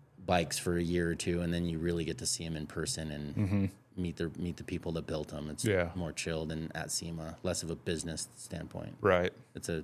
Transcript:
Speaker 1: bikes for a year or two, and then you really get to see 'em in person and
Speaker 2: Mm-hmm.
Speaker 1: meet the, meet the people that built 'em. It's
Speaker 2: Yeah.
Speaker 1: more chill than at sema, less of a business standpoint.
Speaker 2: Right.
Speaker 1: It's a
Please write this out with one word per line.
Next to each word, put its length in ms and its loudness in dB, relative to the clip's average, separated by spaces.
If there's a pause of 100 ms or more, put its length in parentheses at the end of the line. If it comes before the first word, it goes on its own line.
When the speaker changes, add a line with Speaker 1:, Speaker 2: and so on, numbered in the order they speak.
(260)
Speaker 1:
bikes 320 4
for 200 2
a 40 4
year 280 4
or 60 2
two, 260 0
and 120 2
then 120 2
you 120 0
really 280 2
get 140 -2
to 60 -4
see 200 -2
'em 100 -2
in 100 -4
person 460 -2
and 240 -4
Speaker 2:
Mm-hmm. 300 4 (320)
Speaker 1:
meet 180 0
the, 240 -2
meet 160 -2
the 80 -10
people 300 -4
that 140 -2
built 260 -4
'em. 160 -4
It's 160 -4
Speaker 2:
Yeah. 280 4
Speaker 1:
more 200 -2
chill 320 -2
than 280 -4
at 160 -4
sema, 540 -4
less 200 0
of 60 -4
a 60 0
business 640 -2
standpoint. 640 -8
Speaker 2:
Right. 320 6 (220)
Speaker 1:
It's 120 -8
a 160 0